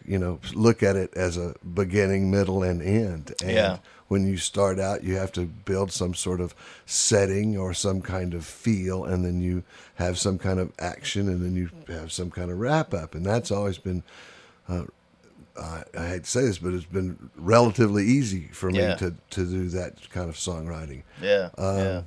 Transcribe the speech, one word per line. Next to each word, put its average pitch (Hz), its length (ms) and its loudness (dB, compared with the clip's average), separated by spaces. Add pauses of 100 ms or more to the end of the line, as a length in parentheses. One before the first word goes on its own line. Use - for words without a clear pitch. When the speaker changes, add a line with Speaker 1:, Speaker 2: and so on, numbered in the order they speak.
Speaker 1:
you 95 120 0
know, 90 220 -2 (140)
look 110 280 6
at 98 140 6
it 92 180 -2
as 90 220 0
a 87 180 -4 (200)
beginning, 98 560 2
middle, 95 320 2
and 90 180 0
end. 92 600 0
And 92 80 -2
Speaker 2:
Yeah. 101 260 4 (320)
Speaker 1:
when 98 180 4
you 95 120 0
start 95 400 0
out, 95 260 -2
you 92 120 0
have 95 160 -4
to 90 100 -4
build 92 500 -4
some 90 220 -2
sort 92 260 -4
of 87 140 -4 (320)
setting 101 720 2
or 92 160 -2
some 95 260 0
kind 90 320 -4
of 85 140 -8
feel, 92 580 -2
and 90 180 0
then 90 200 0
you 90 220 0 (320)
have 87 220 -2
some 95 200 0
kind 92 220 0
of 90 180 -4
action, 98 500 -4
and 90 160 0
then 90 100 -2
you 90 140 -2 (260)
have 80 160 -10
some 90 200 -6
kind 87 200 -6
of 87 80 -6
wrap 143 360 0
up. 80 200 -8
And 85 120 -4
that's 117 240 0
always 101 260 0
been, 90 260 -4 (680)
uh, 90 160 -4 (720)
I, 80 260 -10 (120)
I 85 120 -6
hate 90 160 -6
to - 60 -8
say 123 120 2
this, 104 160 2
but 90 160 -2
it's 87 100 -4
been 90 500 -4
relatively 104 680 6
easy 107 480 2
for 92 180 -2
me 95 100 2
Speaker 2:
Yeah. 90 160 2
Speaker 1:
to, 87 180 -2 (160)
to 92 160 -2
do 90 240 -2
that 87 400 -8
kind 104 180 -6
of 80 80 -10
songwriting. 80 680 -8 (200)
Speaker 2:
Yeah, 98 340 2
Speaker 1:
Um, 95 220 0
Speaker 2:
yeah. 95 280 0